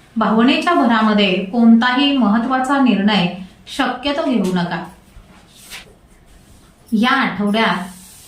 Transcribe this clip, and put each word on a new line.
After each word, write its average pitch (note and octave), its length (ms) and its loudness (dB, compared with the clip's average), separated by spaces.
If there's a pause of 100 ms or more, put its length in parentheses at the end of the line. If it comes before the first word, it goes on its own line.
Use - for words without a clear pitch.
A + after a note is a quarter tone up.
(160)
भावनेच्या A#3+ 580 2
भरामध्ये G#3+ 580 2
कोणताही A#3+ 840 2
महत्त्वाचा C4 640 0
निर्णय G3+ 460 2 (500)
शक्यतो C#4+ 540 -4
घेऊ F#3 240 0
नका. E3+ 300 -4 (2000)
या A3+ 180 0
आठवड्यात G#3 760 -2 (400)